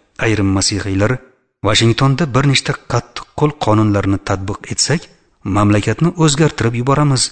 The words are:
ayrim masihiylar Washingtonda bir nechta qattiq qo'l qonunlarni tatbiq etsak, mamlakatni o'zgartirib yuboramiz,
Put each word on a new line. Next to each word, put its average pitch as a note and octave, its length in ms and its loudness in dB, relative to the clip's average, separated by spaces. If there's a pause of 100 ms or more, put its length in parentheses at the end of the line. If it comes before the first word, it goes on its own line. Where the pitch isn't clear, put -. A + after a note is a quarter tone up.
(160)
ayrim G#2 340 0
masihiylar G2 640 0 (520)
Washingtonda A#2 640 2
bir C3 200 0
nechta C#3 280 0 (100)
qattiq - 480 -6
qo'l D3+ 220 0
qonunlarni G2+ 640 0
tatbiq F#2+ 460 -6
etsak, - 380 -2 (440)
mamlakatni G#2 680 2
o'zgartirib D3 640 0
yuboramiz, C3+ 580 2